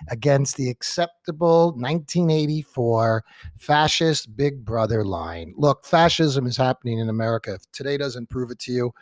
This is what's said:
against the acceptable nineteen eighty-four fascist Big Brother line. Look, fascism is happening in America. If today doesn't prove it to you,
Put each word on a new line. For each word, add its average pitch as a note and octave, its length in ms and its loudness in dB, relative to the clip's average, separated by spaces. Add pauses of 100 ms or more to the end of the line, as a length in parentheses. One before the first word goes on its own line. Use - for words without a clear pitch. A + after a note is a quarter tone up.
against C#3 480 0
the B2+ 140 -2
acceptable E3+ 1080 0
nineteen D#3+ 540 0
eighty-four A#2 920 0 (360)
fascist D3+ 760 0
Big C#3 300 -2
Brother A2 400 0
line. E2+ 540 -6
Look, C#3+ 260 2
fascism D#3+ 600 2
is B2 100 -4
happening B2 440 -2
in A2+ 100 -2
America. A2+ 420 -2
If - 200 -14
today C#3+ 260 -6
doesn't B2 320 -8
prove B2 200 -6
it B2 100 -14
to B2+ 120 -8
you, B2 300 -2